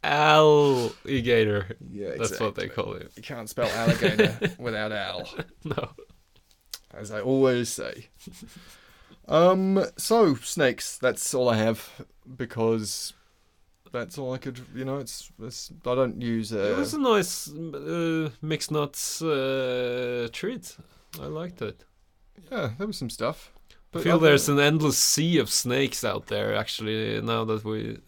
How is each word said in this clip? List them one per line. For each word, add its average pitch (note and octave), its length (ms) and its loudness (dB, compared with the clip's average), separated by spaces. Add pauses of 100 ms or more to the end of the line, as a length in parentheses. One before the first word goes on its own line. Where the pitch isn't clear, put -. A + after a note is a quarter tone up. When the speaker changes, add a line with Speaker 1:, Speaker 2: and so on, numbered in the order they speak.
Speaker 1:
Alligator. C3+ 1600 4 (240)
Speaker 2:
Yeah, G2+ 280 -8
Speaker 1:
That's - 220 -4
what G#2 140 -2
they F#2 100 -4
Speaker 2:
exactly. - 40 -8 (160)
Speaker 1:
call G#2 100 -8
it. - 220 -14
Speaker 2:
You G#2+ 60 -18
can't A#2 260 -12
spell A#2+ 220 -2
alligator F3 680 2 (160)
Speaker 1:
<laughs> - 40 -20
Speaker 2:
without A2 340 -4
al. F#2 360 -6 (360)
Speaker 1:
No. - 260 -6 (1000)
Speaker 2:
As G#2 180 -14
I G#2+ 100 -6
always B2+ 480 4
say. - 400 -10 (1200)
Um, F#3 560 4 (120)
so, A3 400 4
snakes, - 600 -2
that's - 360 -2
all B2+ 140 4
I A2+ 80 4
have, A2 340 0 (460)
because A2+ 760 -2 (800)
that's A#2+ 260 -8
all C3 140 -6
I B2+ 60 -6
could, B2+ 220 -10 (140)
you B2+ 100 -8
know, C3+ 140 -4
it's, - 320 -12 (120)
it's, - 300 -12 (120)
I B2 120 0
don't B2+ 260 0
use, A2+ 300 -2
uh, A2 60 -2
Speaker 1:
It G2+ 180 2
was - 180 -2
a D4+ 60 -2
nice, G#3 520 2
uh, D#3+ 760 -4 (100)
mixed D3+ 300 -4
nuts, D3 520 -4
uh, B2+ 1120 -2
treat. - 440 -8 (440)
I C#3 60 -10
liked E3+ 360 -10
it. - 220 -10 (680)
Speaker 2:
Yeah, F3 260 -4
there G3 80 -6
was G#3+ 100 -6
some A#2+ 140 -8
stuff. - 400 -6 (200)
Speaker 1:
I - 40 -20 (180)
Speaker 2:
But E3+ 120 -6
Speaker 1:
feel F3 120 6
Speaker 2:
other D#3+ 120 6
Speaker 1:
there's C#3+ 200 6
an C#3+ 120 4
endless D3 380 4
sea E3 400 2
of A2+ 120 0
snakes C3 540 0
out G2+ 240 -2
there, G#2 260 -2
actually, A2 680 -4
now A2+ 260 -2
that A2 180 -2
we A2 440 -6